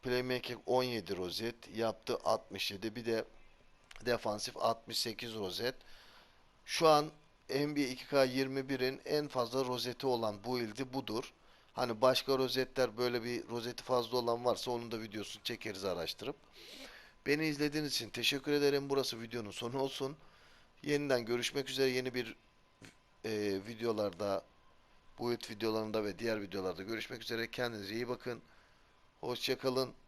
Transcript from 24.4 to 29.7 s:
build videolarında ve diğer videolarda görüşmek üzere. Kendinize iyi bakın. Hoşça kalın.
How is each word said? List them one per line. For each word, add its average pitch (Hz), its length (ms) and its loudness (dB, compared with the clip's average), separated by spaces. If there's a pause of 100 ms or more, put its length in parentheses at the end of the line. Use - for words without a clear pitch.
build 120 300 -2
videolarında 110 540 0
ve 98 140 -4
diğer 110 240 0
videolarda 92 400 -4
görüşmek 113 400 -6
üzere. 113 280 -4
Kendinize 107 440 -4
iyi 117 140 -2
bakın. 123 340 -6 (800)
Hoşça 123 380 -2
kalın. 127 340 2 (160)